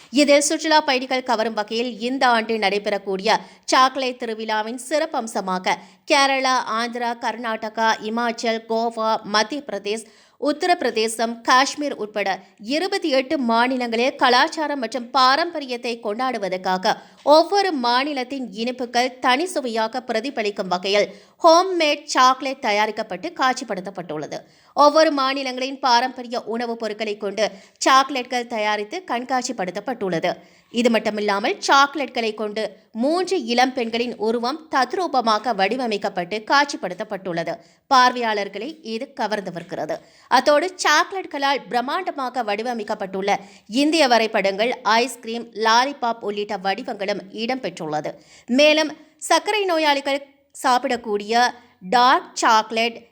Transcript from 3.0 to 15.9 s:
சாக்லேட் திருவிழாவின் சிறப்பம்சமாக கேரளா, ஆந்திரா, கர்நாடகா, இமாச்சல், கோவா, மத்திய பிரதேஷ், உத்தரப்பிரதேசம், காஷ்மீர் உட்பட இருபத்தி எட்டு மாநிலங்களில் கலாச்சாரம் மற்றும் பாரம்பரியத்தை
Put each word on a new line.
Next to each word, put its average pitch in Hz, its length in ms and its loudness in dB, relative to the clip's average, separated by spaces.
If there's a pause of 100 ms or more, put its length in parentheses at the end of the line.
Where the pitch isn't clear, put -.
சாக்லேட் 262 500 2
திருவிழாவின் 220 580 -4 (100)
சிறப்பம்சமாக 226 880 -2 (340)
கேரளா, 269 440 4 (220)
ஆந்திரா, 240 340 -4 (140)
கர்நாடகா, 220 640 -2 (180)
இமாச்சல், 226 640 -2
கோவா, 226 400 -2 (240)
மத்திய 220 320 0
பிரதேஷ், 208 420 -6 (400)
உத்தரப்பிரதேசம், 240 840 0 (140)
காஷ்மீர் 277 560 2
உட்பட 208 260 -4 (460)
இருபத்தி 370 340 -2 (100)
எட்டு 269 160 -2 (160)
மாநிலங்களில் 240 680 0
கலாச்சாரம் 285 640 2
மற்றும் 233 340 -6
பாரம்பரியத்தை 262 760 0 (100)